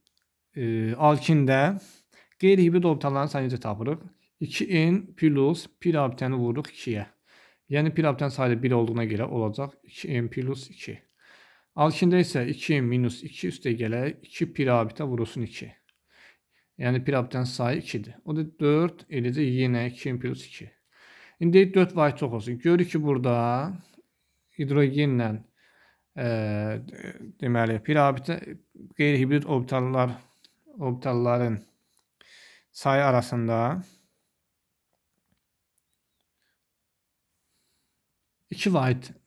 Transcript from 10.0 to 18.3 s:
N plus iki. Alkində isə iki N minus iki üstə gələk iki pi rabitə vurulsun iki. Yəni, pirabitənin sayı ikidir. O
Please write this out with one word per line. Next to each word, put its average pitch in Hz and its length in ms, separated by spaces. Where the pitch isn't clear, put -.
N 120 160
plus 131 400
iki. - 300
Alkində 165 480
isə 143 320
iki - 240
N 131 80
minus 120 400
iki - 240
üstə 135 240
gələk 117 560
iki - 240
pi 135 160
rabitə 120 400
vurulsun 117 400
iki. - 240
Yəni, 127 240
pirabitənin 127 460
sayı 123 340
ikidir. 113 400
O 156 120